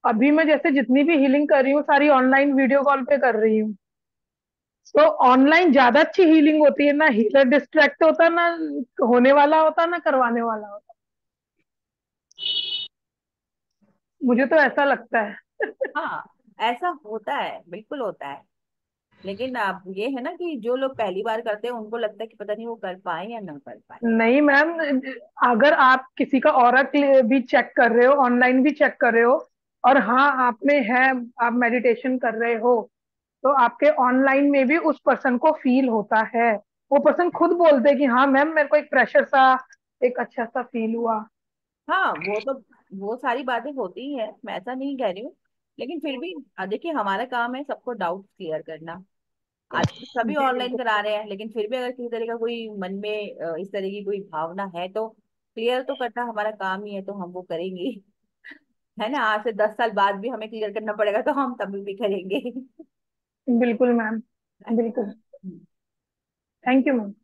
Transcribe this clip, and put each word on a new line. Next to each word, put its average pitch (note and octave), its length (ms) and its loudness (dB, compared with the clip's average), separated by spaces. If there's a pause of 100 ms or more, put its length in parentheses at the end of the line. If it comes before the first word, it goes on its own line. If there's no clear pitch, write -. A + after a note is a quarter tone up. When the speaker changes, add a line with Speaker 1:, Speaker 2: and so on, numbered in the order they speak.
Speaker 1:
अभी B3 260 2
मैं D#4 160 2
जैसे D4+ 240 2
जितनी C4 320 2
भी D#4+ 140 2
healing C#4+ 320 2
कर C#4 140 4
रही C4+ 80 2
हूँ, D4 100 2
सारी D4 280 2
online C4+ 440 4
video C4+ 300 2
call C#4 200 0
पे C#4 140 2
कर B3 180 2
रही A3 240 2
हूँ। G#3+ 140 -4 (1120)
तो C#4+ 140 2
online D4+ 720 4
ज्यादा B3 280 6
अच्छी D#4+ 240 4
healing D#4 360 6
होती C#4+ 280 4
है, C#4+ 60 4
ना D4+ 120 2
healer B3 380 4
distract C#4+ 600 2
होता, D#4+ 260 4
ना E4+ 280 0 (500)
होने B3 240 4
वाला D4 300 4
होता, D#4 240 2
ना F4 140 -4
करवाने A#3+ 420 0
वाला G#3+ 260 -6
होता। G3+ 260 -20 (3250)
मुझे B3 220 2
तो D#4+ 100 0
ऐसा C#4+ 300 2
लगता A#3+ 360 -2
है। G#3 160 -8 (240)
<laughs> - 360 -8
Speaker 2:
हाँ, A#3 360 -10 (260)
ऐसा A#3+ 460 -4
होता A3 300 -8
है, D#3+ 340 -8
बिल्कुल A3 320 -12
होता F3+ 260 -10
है। C#3 140 -14 (840)
लेकिन A#3 300 -8
अब F#3+ 320 -4
ये G3 220 -8
है C4 120 -6
ना D4+ 100 -8
कि E4+ 240 -8
जो A#3 200 -4
लोग C4+ 220 -6
पहली G3 260 -4
बार A3+ 180 -4
करते A3 260 -6
हैं, B3 80 -6
उनको A3 220 -10
लगता G#3+ 260 -6
है A#3 40 -10
कि - 80 -20
पता G#3 180 -10
नहीं A3+ 140 -10
वो A3+ 80 -8
कर F#3+ 200 -10
पाए F#3 320 -8
या A#3 120 -12
ना D#3+ 180 -14
कर A#2 200 -20
पाए। - 260 -20
Speaker 1:
नहीं A3+ 380 2
मैम, D4 600 2 (420)
अगर B3 300 4
आप B3+ 340 4 (100)
किसी C4+ 220 0
का G#3 100 4
aura A#3+ 340 6
क्ले-, C4+ 400 4
भी B3 180 2
check B3 340 0
कर A#3+ 160 4
रहे A#3+ 140 4
हो, C4+ 80 6
online B3+ 500 4
भी D4 80 4
check - 300 0
कर A#3 120 2
रहे A#3 100 4
हो, C4 280 0 (340)
और C4+ 120 6
हाँ, B3+ 500 2
आप A#3+ 180 -2
में C#4+ 160 4
है, B3 460 0 (140)
आप A#3 120 0
meditation B3 640 0
कर B3 160 -2
रहे A#3 220 -2
हो, A3+ 360 0 (520)
तो C4 60 2
आपके C4+ 400 2
online C4+ 600 2
में C4+ 160 2
भी D4+ 100 2
उस D#4+ 280 0
person B3+ 320 0
को D#4 140 2
feel C4+ 380 0
होता G#3+ 460 0
है। A#3 200 2 (360)
वो C#4+ 80 4
person D#4 300 2
खुद E4+ 220 0
बोलते D4 380 4
हैं C#4 80 4
कि C#4+ 80 0
"हाँ B3+ 220 2
मैम, C#4 200 2
मेरे D#4 200 0
को D#4 80 0
एक D4+ 140 0
pressure C4 340 2
सा, C4 420 2 (380)
एक B3 160 -2
अच्छा A3+ 260 -6
सा B3 180 -8
feel A3+ 320 -4
हुआ।" A3+ 320 -4 (640)
Speaker 2:
हाँ, E4+ 240 0
वो G#3 400 -6
तो, C4+ 100 -12 (300)
वो G3 220 -8
सारी B3+ 280 -4
बातें B3 300 -6
होती A3 280 -10
ही C#4+ 140 -10
है, A3 200 -8 (100)
मैं F3+ 80 -12
ऐसा F#3+ 200 -10
नहीं C4+ 240 -8
कह A#3 120 -4
रही F#3+ 140 -10
हूँ। D#4+ 120 -16 (440)
लेकिन C#4+ 200 -10
फिर C#4 180 -8
भी, E4+ 180 -12 (240)
आ, F#3+ 60 -8
देखिए, C4+ 260 -8
हमारा A3 340 -4
काम B3 300 -6
है C#4 80 -12
सबको B3+ 280 -10
डाउट G3 340 -8
clear D#3+ 360 -10
करना। E3 420 -16 (720)
आज E3 140 0
सभी - 440 -8
Speaker 1:
जी, - 20 -4
Speaker 2:
ऑनलाइन B3+ 360 -2
Speaker 1:
बिल्कुल। B3+ 140 -8
Speaker 2:
करा G#3+ 140 0
रहे G#3+ 160 -4
हैं, G#3+ 100 -8
लेकिन G#3 240 -12
फिर G#3+ 200 -6
भी B3+ 80 -6
अगर B3+ 140 -6
किसी B3 180 -12
तरह A3+ 160 -6
का A#3 100 -8
कोई A#3 340 -8
मन G3 240 -10
में, G#3 420 -8
अ, D#3+ 240 -8
इस G3 120 -12
तरह G3 180 -6
की G3+ 140 -12
कोई G3 160 -6
भावना F3+ 560 -10
है, F3+ 120 -8
तो A3 220 -8 (460)
clear A#3+ 260 -4
तो C4+ 140 -8
करना A#3+ 280 -8
हमारा G#3+ 280 -6
काम G3 320 -8
ही G#3 100 -14
है, F#3+ 80 -10
तो G3 120 -14
हम F#3 160 -12
वो F3+ 120 -14
करेंगे। F#3 600 -10 (420)
<laughs> - 580 -20
है G#3+ 80 -6
ना? C#4+ 100 -6
आज G#3+ 240 -2
से A#3 80 -4
दस G#3 180 -2
साल A3+ 220 -4
बाद G3 240 0
भी G#3 140 -8
हमें A3 200 -10
clear G#3+ 240 -8
करना G#3+ 200 -8
पड़ेगा, G#3+ 280 -2
तो D4+ 100 -2
हम C4 240 -4
तभी G3 260 -8
भी G3+ 120 -12
करेंगे। G3+ 600 -6 (960)
<laughs> - 0 -
Speaker 1:
बिल्कुल A#3+ 440 2
मैम, A3+ 280 -4 (560)
बिल्कुल। A3+ 280 -4 (400)
Speaker 2:
हम्म। E3+ 140 -16 (1080)
Speaker 1:
Thank C4+ 240 2
you A#3 80 -2
ma'am। G3+ 120 -12 (100)